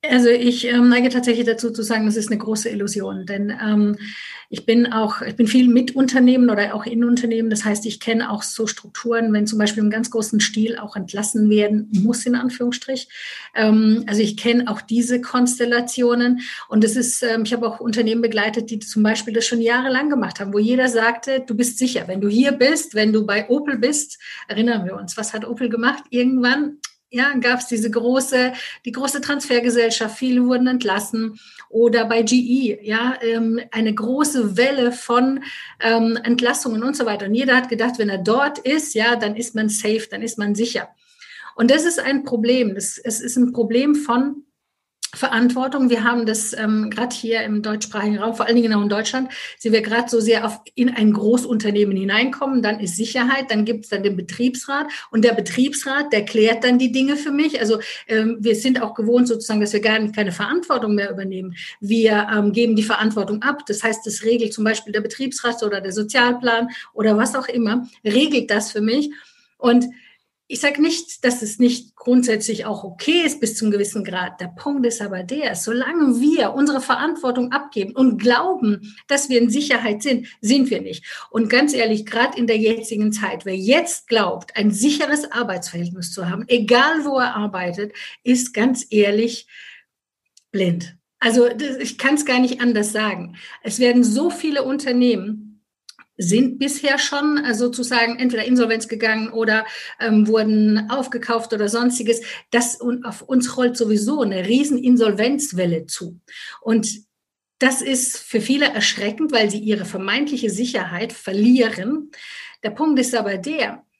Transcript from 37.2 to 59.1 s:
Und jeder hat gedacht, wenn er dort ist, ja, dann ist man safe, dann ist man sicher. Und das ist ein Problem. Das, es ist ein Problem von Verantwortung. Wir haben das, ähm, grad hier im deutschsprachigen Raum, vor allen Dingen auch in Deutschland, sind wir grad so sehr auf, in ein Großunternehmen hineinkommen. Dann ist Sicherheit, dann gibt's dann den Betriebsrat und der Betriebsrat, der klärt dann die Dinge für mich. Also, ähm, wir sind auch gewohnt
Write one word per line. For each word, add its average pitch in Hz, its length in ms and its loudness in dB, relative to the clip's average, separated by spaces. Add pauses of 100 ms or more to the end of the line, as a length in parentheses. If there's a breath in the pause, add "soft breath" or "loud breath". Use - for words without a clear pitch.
Und 208 80 0
jeder 254 220 4
hat 247 120 2
gedacht, 233 300 -2
wenn 214 100 0
er 196 100 -4
dort 262 400 0
ist, 302 360 -2
ja, 233 200 2
dann 214 220 -4
ist 240 180 -8
man 214 140 0
safe, 214 420 -2
dann 202 120 -10
ist 233 160 -8
man 208 180 0
sicher. 214 320 -4 (680 loud breath)
Und 240 160 4
das 311 140 6
ist 339 160 0
ein 277 240 -2
Problem. 233 500 0
Das, - 240 -8
es 220 220 -6
ist 247 160 -6
ein 247 160 2
Problem 247 420 2
von 269 500 -2 (720)
Verantwortung. 254 760 0
Wir 220 140 2
haben 240 220 2
das, 214 280 -2
ähm, 214 360 -2
grad 226 220 -4
hier 226 300 -4
im 214 200 -2
deutschsprachigen 208 560 -4
Raum, 226 160 -2
vor 220 120 -2
allen 233 100 2
Dingen 226 160 4
auch 208 100 2
in 208 60 0
Deutschland, 220 420 -2 (280 loud breath)
sind 220 140 0
wir 220 100 4
grad 233 280 -2
so 233 100 2
sehr 220 240 2
auf, 214 160 -6 (140)
in 254 160 2
ein 214 220 4
Großunternehmen 208 840 2
hineinkommen. 240 640 0
Dann 214 180 -2
ist 180 160 -6
Sicherheit, 254 540 -2
dann 214 140 2
gibt's 220 240 -4
dann 196 140 -4
den 202 140 0
Betriebsrat 254 720 -4 (240 loud breath)
und 226 140 2
der 233 80 6
Betriebsrat, 269 800 -2
der 262 120 2
klärt 226 400 2
dann 247 140 4
die 254 140 2
Dinge 269 240 2
für 294 140 -6
mich. 294 300 0
Also, 214 180 0 (300 loud breath)
ähm, 220 320 0
wir 214 160 2
sind 247 260 0
auch 214 120 -6
gewohnt 240 340 4